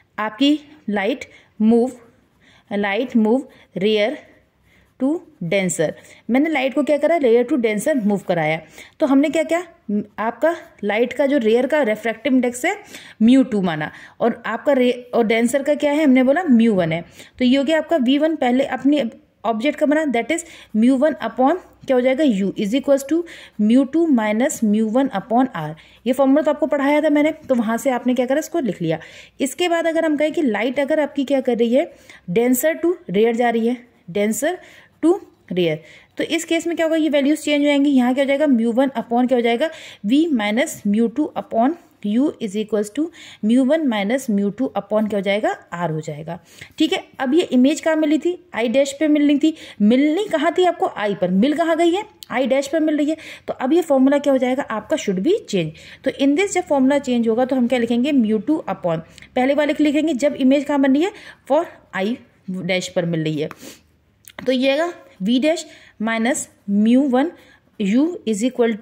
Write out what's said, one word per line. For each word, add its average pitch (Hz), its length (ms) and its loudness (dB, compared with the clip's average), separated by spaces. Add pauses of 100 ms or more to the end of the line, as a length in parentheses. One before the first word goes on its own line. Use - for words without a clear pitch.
(180)
आपकी 262 400 0 (320)
लाइट 208 340 -4 (360)
मूव, 233 320 4 (760)
लाइट 208 460 -4
मूव 226 300 2 (300)
रेयर 214 420 0 (840)
टू 294 200 -2 (220)
डेंसर। 175 500 -2 (380)
मैंने 285 200 2
लाइट 262 240 -2
को 302 80 0
क्या 294 160 2
करा, 311 180 2
रेयर 240 280 4
टू 294 120 0
डेंसर 220 400 0
मूव 202 320 0
कराया। 160 300 0 (420)
तो 311 60 2
हमने 277 240 4
क्या 320 120 0
किया, 330 200 -2 (280)
म-, 202 120 -2 (160)
आपका 233 360 -2 (300)
लाइट 208 280 0
का 285 140 0
जो 277 120 2
रेयर 233 280 2
का 302 160 0
रिफ्रैक्टिव 220 520 -2
इंडेक्स 247 300 0
है 381 100 -2 (480)
म्यू 254 220 6
टू 214 180 -2
माना, 156 280 -4 (300)
और 233 260 -2
आपका 226 260 -2
रे-, 247 220 2 (200)
और 226 120 2
डेंसर 233 360 0
का 294 120 0
क्या 285 180 0
है, 311 120 2
हमने 262 180 6
बोला 285 220 2
म्यू 233 300 4
वन 170 180 0
है। 170 120 -6 (340)
तो 254 60 0
ये 254 120 4
हो 277 80 2
गया 320 140 2
आपका 311 200 0
वी 262 200 2
वन, 320 180 0
पहले 254 300 0
अपनी 277 360 0 (420)
ऑब्जेक्ट 233 340 -2
का 302 80 2
बना, 302 200 0
that 233 260 -2
is 339 120 -4 (320)
mu 247 220 4
one 302 160 2 (100)
upon 269 340 0 (280)
क्या 262 100 2
हो 247 40 4
जाएगा, 262 240 2
u 196 320 0
is 208 180 -2
equals 277 380 0
to 339 80 2 (400)
mu 233 240 4 (100)
two 330 100 2 (120)
minus 220 480 -2
mu 214 280 0
one 262 280 0
upon 254 380 0
r। 156 160 -8 (320)
ये 247 60 2
फॉर्मूला 277 300 2
तो 302 80 0
आपको 294 160 0
पढ़ाया 285 340 0
था 302 100 0
मैंने, 294 220 2 (160)
तो 262 60 0
वहाँ 226 240 0
से 269 120 -2
आपने 247 240 -2
क्या 247 120 0
करा, 269 120 0
इसको 330 220 -4
लिख 214 220 -4
लिया। 160 160 -2 (420)
इसके 339 280 -2
बाद 330 180 0
अगर 330 180 0
हम 302 120 0
कहें 302 160 0
कि 330 100 -2
लाइट 247 380 -2
अगर 294 200 0
आपकी 277 240 -4
क्या 269 160 0
कर 247 180 -2
रही 233 160 2
है, 311 160 2 (400)
denser 254 440 2 (100)
to 349 80 2 (180)
rare 226 260 2
जा 240 140 2
रही 226 180 0
है, 240 100 -2 (340)
denser 220 420 -2 (500)
to 320 60 4 (420)
rare, 165 240 0 (420)
तो - 60 -6
इस 320 200 -4
केस 330 220 -4
में 339 100 -4
क्या 320 100 0
होगा, 320 100 0
ये 311 120 0
वैल्यूज 285 340 0
चेंज 294 180 0
हो 285 60 2
जाएंगी। 285 240 2
यहाँ 254 240 2
क्या 277 100 0
हो 254 40 0
जाएगा, 277 180 0
mu 233 300 2
one 262 200 2
upon 240 320 0
क्या 254 100 2
हो 233 40 0
जाएगा, 240 260 0 (380)
v 277 180 2 (140)
minus 220 480 -2
mu 220 240 2
two 285 160 -4 (100)
upon 240 400 0 (300)
u 226 180 0 (180)
is 202 140 -8
equals 214 400 -2
to 302 80 -2 (400)
mu 247 220 2
one 311 260 0
minus 214 380 -2
mu 202 280 0
two 262 100 -2 (120)
upon 214 280 -2
क्या 208 100 -2
हो - 20 0
जाएगा, 214 340 -2 (220)
r 170 140 -4
हो 156 100 -6
जाएगा, 160 380 -12 (400)
ठीक 311 140 0
है। 370 100 -4 (180)
अब 262 140 -2
ये 349 80 4 (100)
इमेज 269 280 2
कहाँ 320 160 0
मिली 311 220 0
थी, 349 180 -4 (180)
आई 233 140 -2
डैश 277 320 0
पे 311 80 2
मिलनी 294 300 2
थी, 320 160 2 (280)
मिलनी 294 500 2
कहाँ 320 260 0
थी 359 60 4
आपको, 339 320 0
आई 202 180 -2
पर, 175 160 -2
मिल 247 260 2
कहाँ 330 200 0
गई 339 180 2
है, 415 100 -4 (260)
आई 247 160 -2
डैश 277 220 0
पर 320 120 -2
मिल 311 160 0
रही 294 140 0
है। 320 60 -4 (320)
तो - 60 -8
अब 262 180 -4
ये 349 100 4
फॉर्मूला 277 360 2
क्या 285 140 0
हो 262 60 2
जाएगा 254 240 -2
आपका, 214 340 -4
should 190 300 -4
be 370 80 2 (160)
change। 160 320 -4 (220)
तो - 60 -2 (140)
in 285 140 2
this 392 160 -2
जब 359 140 -2
फॉर्मूला 277 320 2
चेंज 240 280 0
होगा 233 160 2
तो 262 120 -2
हम 240 120 2
क्या 254 100 0
लिखेंगे, 240 340 0
mu 220 300 2
two 311 260 -2
upon, 170 320 -4 (360)
पहले 262 180 2
वाले 294 200 0
के 302 100 0
लिखेंगे 302 300 0
जब 277 220 0
इमेज 269 280 2
कहाँ 285 160 -2
बन 269 140 4
रही 294 80 2
है, 403 100 -2 (380)
for 311 140 2 (300)
आई 196 220 -4 (340)
डैश 185 380 -4
पर 170 180 -2
मिल 160 180 -2
रही 156 160 -2
है, 156 80 -6 (960)
तो 254 60 0
ये 269 180 0
आएगा 330 220 -2 (300)
v 240 200 0
dash 330 200 0 (400)
minus 226 440 -2 (260)
mu 220 280 4 (100)
one 269 200 0 (500)
u 214 220 2 (260)
is 214 160 -2
equal 240 380 0